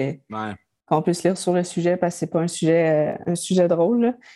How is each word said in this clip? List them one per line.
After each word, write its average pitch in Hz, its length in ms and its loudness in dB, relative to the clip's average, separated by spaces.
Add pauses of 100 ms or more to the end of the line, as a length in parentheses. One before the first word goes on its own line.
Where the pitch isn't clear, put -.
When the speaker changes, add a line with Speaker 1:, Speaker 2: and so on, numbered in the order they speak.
(120)
Speaker 1:
Ouais. 107 420 -10 (320)
Speaker 2:
qu'on 156 160 0
puisse 170 220 -2
lire 185 120 2
sur 180 180 -2
le 180 100 2
sujet, 175 340 0
parce 175 180 -2
que - 40 -10
c'est 160 100 -4
pas 165 120 0
un 170 60 0
sujet, 160 720 2
euh, - 140 -6
un 170 40 -2
sujet 185 320 2
drôle, 175 340 2
là. 240 120 2 (220)